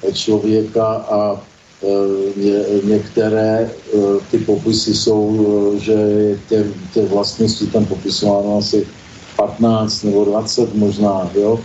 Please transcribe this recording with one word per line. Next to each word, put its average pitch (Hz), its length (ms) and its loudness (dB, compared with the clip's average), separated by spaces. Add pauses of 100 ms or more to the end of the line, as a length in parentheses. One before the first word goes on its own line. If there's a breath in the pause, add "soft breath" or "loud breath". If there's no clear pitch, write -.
eh, 95 40 -2
člověka 110 720 0 (240)
a 104 300 0 (440)
eh, 98 560 0
ně-, 101 240 2 (200)
některé, 110 840 0
eh, - 280 -2 (320)
ty 113 80 2
popisy 107 560 0
jsou, 107 280 2 (540)
eh, - 20 -2
že 107 140 0
je 104 460 2 (100)
těch, 107 180 2 (280)
těch 104 160 2
vlastností 104 560 -2
tam 107 180 0
popisováno 101 760 -2
asi 101 280 0 (500)
patnáct 110 680 0
nebo 104 220 2
dvacet 110 500 0
možná, 98 600 0
jo. 107 300 2